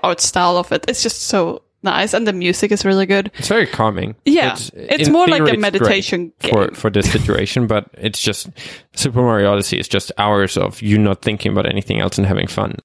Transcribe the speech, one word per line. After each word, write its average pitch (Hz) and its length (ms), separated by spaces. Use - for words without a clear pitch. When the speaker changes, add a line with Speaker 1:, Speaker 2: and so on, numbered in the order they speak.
Speaker 1:
art 175 160
style 180 380
of 175 140
it. - 160
It's 254 140
just - 220
so 175 380
nice. 196 320
And 226 120
the 208 60
music 185 400
is 202 140
really 196 180
good. 196 300
Speaker 2:
It's - 140
very 208 180
calming. 107 580
Speaker 1:
Yeah. 277 300
Speaker 2:
It's, - 200
Speaker 1:
It's 302 340
Speaker 2:
in 294 40
Speaker 1:
more 339 160
like 311 120
Speaker 2:
theory, - 0
Speaker 1:
a - 20
Speaker 2:
it's 156 80
great 208 100
Speaker 1:
meditation 190 800
Speaker 2:
for, 104 280
Speaker 1:
game. - 60
Speaker 2:
for - 140
this 101 240
situation, 110 540
but 104 260
it's 101 300
just, - 260
Super 123 260
Mario 107 320
Odyssey 101 260
is - 100
just - 280
hours 101 400
of 98 240
you 104 160
not 104 240
thinking 107 320
about 101 140
anything 101 340
else 95 160
and 98 100
having 95 200
fun. - 380